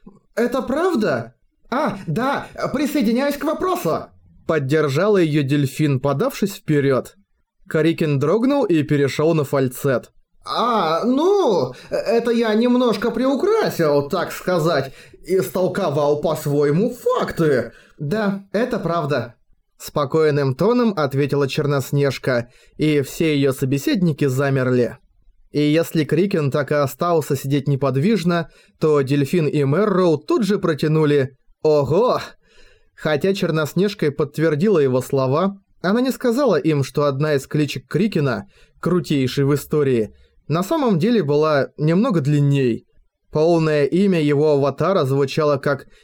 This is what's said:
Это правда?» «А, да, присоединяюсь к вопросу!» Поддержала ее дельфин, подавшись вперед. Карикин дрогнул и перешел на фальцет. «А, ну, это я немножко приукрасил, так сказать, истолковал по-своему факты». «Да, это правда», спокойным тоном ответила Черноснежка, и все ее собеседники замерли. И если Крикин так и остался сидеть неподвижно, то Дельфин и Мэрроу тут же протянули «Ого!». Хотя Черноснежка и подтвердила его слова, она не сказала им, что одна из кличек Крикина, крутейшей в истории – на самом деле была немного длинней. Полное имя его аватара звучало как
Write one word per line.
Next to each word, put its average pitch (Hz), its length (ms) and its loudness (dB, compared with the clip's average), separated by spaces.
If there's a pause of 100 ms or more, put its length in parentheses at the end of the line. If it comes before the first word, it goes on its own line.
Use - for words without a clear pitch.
(340)
Это 240 280 -2
правда?» 220 720 -2 (360)
«А, 262 280 -4 (100)
да, 226 400 -4 (240)
присоединяюсь 277 640 0
к 277 80 -8
вопросу!» 320 640 -2 (420)
Поддержала 156 680 2
ее 151 260 2
дельфин, 143 560 0
подавшись 190 540 -2
вперед. 139 600 0 (540)
Карикин 160 500 0
дрогнул 233 460 2
и 160 180 2
перешел 147 520 0
на 151 100 2
фальцет. 131 680 -2 (340)
«А, 175 600 -2
ну, 262 680 2 (160)
это 233 400 0
я 233 240 0
немножко 240 560 2
приукрасил, 240 960 0
так 160 240 -4
сказать, 165 600 -2 (340)
истолковал 170 920 -2
по-своему 151 760 0
факты». 165 760 -2 (260)
«Да, 196 540 -4
это 240 260 -2
правда», 147 560 -4 (440)
спокойным 147 760 0
тоном 226 420 2
ответила 143 500 0
Черноснежка, 139 1000 -2 (300)
и 147 240 2
все 151 340 -2
ее 139 160 2
собеседники 147 720 0
замерли. 127 720 0 (540)
И 143 100 -2
если 156 440 0
Крикин 160 460 0
так 147 220 -2
и 147 40 2
остался 147 600 0
сидеть 139 320 -4
неподвижно, 160 800 0 (300)
то 151 220 4
Дельфин 143 440 0
и 143 180 0
Мэрроу 175 520 2
тут 262 280 -2
же 196 140 0
протянули 151 800 0 (260)
«Ого!». 156 580 2 (760)
Хотя 156 380 -2
Черноснежка 170 720 0
и 143 40 2
подтвердила 156 680 0
его 127 220 2
слова, 139 580 0 (240)
она 208 180 0
не 262 100 0
сказала 240 460 0
им, 147 280 0
что 147 200 -2
одна 143 300 0
из 135 120 -2
кличек 143 420 -4
Крикина, 147 580 -2 (340)
крутейшей 143 640 0
в 139 100 2
истории – 135 600 0 (360)
на 175 140 0
самом 254 340 0
деле 214 240 2
была 147 460 0 (100)
немного 170 420 2
длинней. 139 640 2 (460)
Полное 156 540 2
имя 175 360 2
его 147 340 2
аватара 143 500 2
звучало 139 540 0
как 139 280 -4 (180)